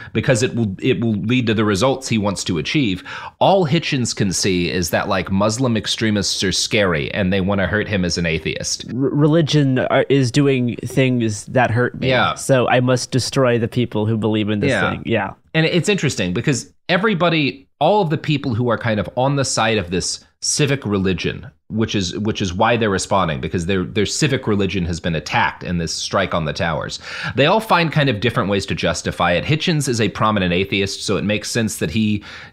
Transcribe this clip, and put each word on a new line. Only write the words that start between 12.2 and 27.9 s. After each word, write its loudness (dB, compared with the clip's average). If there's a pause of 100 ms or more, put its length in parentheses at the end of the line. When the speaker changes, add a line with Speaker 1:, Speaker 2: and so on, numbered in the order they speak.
Speaker 2:
So 2
I 4
must 0
destroy 2
the -2
people -2
who 0
believe 0
in 0
this 2
Speaker 1:
Yeah. 0
Speaker 2:
thing. -6
Yeah. -2 (220)
Speaker 1:
And 2
it's 0
interesting 0
because -2 (200)
everybody, 0 (140)
all 4
of -2
the 0
people -2
who 0
are 2
kind 0
of -2
on 0
the 0
side 0
of -4
this -4 (160)
civic 0
religion, -2 (220)
which -2
is, -2
which -2
is -2
why 2
they're 2
responding, 0
because -4
their, 0
their -2
civic 0
religion 0
has -4
been -2
attacked -2
in -4
this -4
strike -2
on 0
the -4
towers. -4 (380)
They 4
all 4
find 2